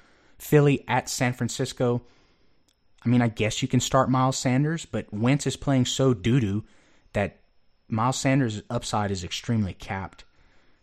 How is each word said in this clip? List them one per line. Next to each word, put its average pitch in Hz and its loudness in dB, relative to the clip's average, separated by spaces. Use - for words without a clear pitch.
Philly 143 4
at 123 -2
San 123 0
Francisco. 123 -2
I 120 0
mean, 123 4
I 117 2
guess 107 -2
you 131 -4
can 127 2
start 123 2
Miles 131 2
Sanders, 147 0
but - -8
Wentz 123 0
is 131 -4
playing 131 2
so 135 2
doo-doo 110 0
that 101 -4
Miles 117 -2
Sanders' 131 0
upside 110 -4
is 92 -4
extremely 104 -2
capped. - -10